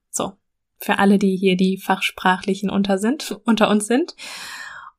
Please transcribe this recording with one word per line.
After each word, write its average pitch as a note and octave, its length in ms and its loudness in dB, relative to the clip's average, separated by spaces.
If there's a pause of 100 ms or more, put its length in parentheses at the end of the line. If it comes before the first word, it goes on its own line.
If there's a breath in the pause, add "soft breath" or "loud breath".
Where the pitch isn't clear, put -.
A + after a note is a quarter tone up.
So, F#3 220 -6 (460)
für - 220 -2
alle, G3 200 6
die F#3+ 160 2
hier F#3 220 2
die F#3+ 200 2
Fachsprachlichen F#3+ 920 -2
unter G3 280 0
sind, G#3+ 480 -4
unter G#3+ 240 4
uns G#3 180 2
sind. C#4 280 0 (840 loud breath)